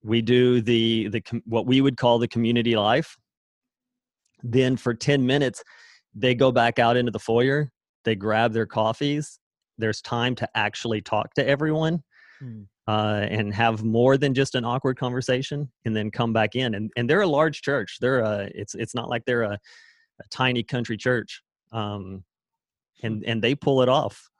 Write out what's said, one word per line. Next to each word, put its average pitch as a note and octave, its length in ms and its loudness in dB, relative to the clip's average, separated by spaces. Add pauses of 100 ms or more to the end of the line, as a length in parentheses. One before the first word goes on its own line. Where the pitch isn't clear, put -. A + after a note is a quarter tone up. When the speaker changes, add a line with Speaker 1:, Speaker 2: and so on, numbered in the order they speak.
Speaker 1:
we A2+ 180 2
do B2 380 4
the, A2+ 480 2
the G#2 120 -4
com-, - 260 -8
what A2+ 200 -2
we C3 140 4
would C3+ 160 2
call A#2+ 240 4
the A#2 80 0
community A#2 480 0
life. A2 400 0 (1300)
Then B2+ 320 2
for A#2+ 180 -2
ten C#3 320 2
minutes, C3 360 0 (520)
they B2+ 220 2
go C3 160 4
back A#2 260 2
out A#2+ 180 4
into A#2+ 160 0
the A2+ 60 -8
foyer, C3 520 0 (340)
they A2+ 100 0
grab G#2+ 380 0
their A2+ 140 0
coffees. C#3+ 720 -2 (400)
There's A2 220 -2
time B2 360 -2
to - 200 -6
actually G#2+ 440 -2
talk - 340 -4
to C#3 120 0
everyone, D#3 560 0 (380)
Speaker 2:
Hmm. A2+ 220 -14 (240)
Speaker 1:
uh, G#2+ 440 0
and G#2 240 -2
have A2 300 2
more A#2+ 320 4
than C3+ 180 0
just C3+ 200 0
an B2 100 -2
awkward B2+ 320 -2
conversation, C3 760 -4 (140)
and A2 120 -2
then G#2+ 140 -2
come A#2 220 -2
back A2 220 0
in. B2 200 -2
And, G#2+ 220 -6
and A#2+ 140 -2
they're G3 120 4
a G3 40 2
large D3+ 360 0
church. C3+ 380 -4
They're B2+ 200 2
a, G#2 340 -2
it's, - 220 -12
it's A#2 180 -8
not A#2 140 -6
like A#2 160 -6
they're A#2+ 200 0
a, G#2 140 -4 (640)
a - 100 -20
tiny B2 320 0
country A#2 340 -6
church. A#2 460 -4 (300)
Um, G2+ 500 -8 (800)
and, A2 220 -6
Speaker 2:
Hmm. A#2 60 -4
Speaker 1:
and A2+ 120 0
they B2 140 2
pull C3+ 260 2
it B2 60 4
off. C3 520 -2